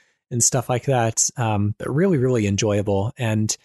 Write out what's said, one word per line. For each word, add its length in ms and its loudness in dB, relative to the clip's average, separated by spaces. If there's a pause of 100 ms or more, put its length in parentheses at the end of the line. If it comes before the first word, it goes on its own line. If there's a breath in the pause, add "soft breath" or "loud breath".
(320)
and 120 -2
stuff 240 0
like 180 -2
that. 520 0
Um, 400 0
but 160 -8
really, 240 2
really 280 2
enjoyable. 720 0
And 480 0